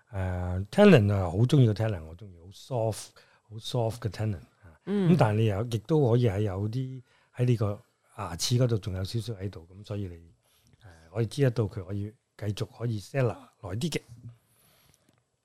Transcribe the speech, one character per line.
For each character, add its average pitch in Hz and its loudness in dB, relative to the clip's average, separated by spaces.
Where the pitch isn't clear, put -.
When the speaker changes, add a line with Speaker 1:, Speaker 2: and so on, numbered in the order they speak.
Speaker 1:
誒， 92 -4
tannin 143 8
啊， 98 0
好 82 -4
鍾 127 6
意 123 8
個 107 2
tannin， 104 -2
我 80 -16
鍾 107 -20
意 90 -20
好 82 -20
soft， 113 -4
好 107 -20
soft 113 -4
嘅 107 -6
tannin 107 -4
啊。 - -20
Speaker 2:
嗯。 185 2
Speaker 1:
咁 180 6
但 110 4
係 107 2
你 113 2
又 101 0
亦 113 -4
都 147 2
可 120 4
以 120 2
係 95 0
有 101 -4
啲 131 -8
喺 123 0
你 123 4
個 104 -2
牙 90 -8
齒 123 0
嗰 127 4
度 113 0
仲 92 -6
有 95 -4
少 117 -6
少 113 -10
喺 95 -6
度， 85 -18
咁 98 -20
所 104 -8
以 101 -6
你， 87 -12
誒， - -20
可 117 -2
以 110 0
知 143 -2
得 131 4
到 110 0
佢 95 -6
可 92 -10
以 101 -6
繼 104 -8
續 107 -6
可 117 -8
以 110 -4
cellar 123 -2
耐 92 -12
啲 123 -4
嘅。 - -4